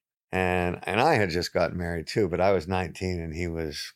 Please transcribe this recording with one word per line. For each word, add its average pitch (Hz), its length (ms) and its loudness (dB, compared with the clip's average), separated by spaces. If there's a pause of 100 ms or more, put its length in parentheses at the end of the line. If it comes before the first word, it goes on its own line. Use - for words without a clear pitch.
(320)
And, 90 500 0
and 98 180 0
I 156 140 6
had 101 160 2
just 85 240 -2
gotten 87 240 0
married 85 300 -4
too, 104 200 0
but 85 120 0
I 98 120 4
was 85 160 0
nineteen 92 520 -2
and 82 120 -6
he 87 140 -4
was 82 500 -6